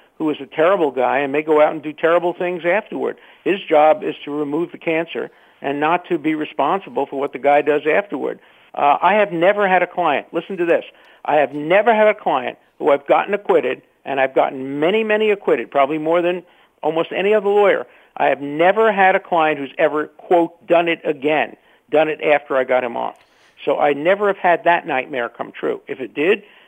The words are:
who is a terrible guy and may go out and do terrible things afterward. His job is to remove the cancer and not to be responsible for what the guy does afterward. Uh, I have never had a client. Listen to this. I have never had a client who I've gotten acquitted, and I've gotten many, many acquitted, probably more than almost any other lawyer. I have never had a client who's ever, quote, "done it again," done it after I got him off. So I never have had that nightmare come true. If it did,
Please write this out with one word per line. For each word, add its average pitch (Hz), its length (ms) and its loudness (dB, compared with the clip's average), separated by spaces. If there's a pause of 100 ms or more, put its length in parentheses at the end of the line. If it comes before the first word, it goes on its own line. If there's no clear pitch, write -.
(180)
who 156 120 -2
is 143 100 -4
a 135 60 -14
terrible 165 460 2
guy 123 280 0
and 143 120 -4
may 156 100 -2
go 151 180 4
out 160 120 4
and 151 100 -8
do 151 120 -10
terrible 170 400 0
things 180 300 -6
afterward. 170 520 -4 (260)
His 190 200 -2
job 151 420 4
is 151 100 -6 (100)
to 147 60 -12
remove 147 400 -4
the - 80 -18
cancer 160 520 -6 (320)
and 143 180 -4
not 170 280 0
to 175 100 -2
be 156 160 -2
responsible 143 720 -4
for 139 120 -10
what 143 140 -4
the 135 60 -10
guy 143 240 2
does 147 240 0
afterward. 151 520 -2 (360)
Uh, 143 260 2
I 180 140 2
have 202 180 0
never 196 340 2
had 185 160 2
a 175 40 -2
client. 151 460 -2
Listen 170 260 -8
to 175 80 -2
this. 147 180 0 (400)
I 147 120 0
have 139 180 0
never 190 400 2
had 214 120 4
a 208 80 2
client 131 440 -4 (200)
who 147 120 0
I've 143 160 0
gotten 165 260 0
acquitted, 156 480 0 (240)
and 135 160 -4
I've 131 140 0
gotten 139 440 -2
many, 190 240 0
many 214 280 0
acquitted, 160 400 -2
probably 143 260 0
more 160 240 0
than 175 220 -2 (400)
almost 160 280 -2
any 196 220 0
other 202 160 0
lawyer. 202 380 2 (320)
I 143 80 2
have 139 160 0
never 185 500 2
had 190 240 4
a 185 40 -2
client 156 380 0
who's 139 200 -8
ever, 151 300 0
quote, - 580 -2
"done 170 220 2
it 165 160 -2
again," 143 520 -2 (320)
done 156 200 2
it 151 140 -6
after 143 340 0
I 131 80 2
got 127 200 0
him 120 120 -6
off. 120 200 -6 (480)
So 143 140 0
I 147 160 2
never 190 340 0
have 196 100 -2
had 170 260 2
that 170 220 2
nightmare 131 440 -4
come - 220 -12
true. 131 340 -6
If 135 140 -10
it 107 140 -10
did, 190 280 0 (240)